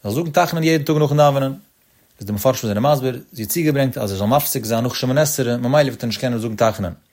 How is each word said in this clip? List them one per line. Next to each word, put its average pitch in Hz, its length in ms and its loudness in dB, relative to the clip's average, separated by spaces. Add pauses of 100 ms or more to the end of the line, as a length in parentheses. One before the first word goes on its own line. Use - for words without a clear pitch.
Er - 80 -6
soll 147 140 -2
suchen 156 80 -6
Tachnen 165 320 2
jeden 160 200 4
Tag 156 120 2
noch 147 160 2
in 147 60 2
Davenen, 139 440 2 (560)
ist 98 100 -10
dem 104 100 -2
Forschung 127 300 0
seiner 104 120 -2
Masber, 131 400 0 (100)
sie 113 140 -10
hat 101 80 -8
Ziege 156 200 0
bringt, 135 240 0
also 104 180 -4
er 95 40 -6
soll 101 80 0
mafsig 131 400 0
sein, 113 160 -2
noch 123 140 -2
schon 131 140 -2
ein 131 80 0
Essere, 131 400 0
man 123 120 -2
meilig 139 220 4
wird 110 100 -10
nicht 113 160 -4
gerne 120 220 -4
suchen 110 160 -6
Tachnen. 104 400 0 (160)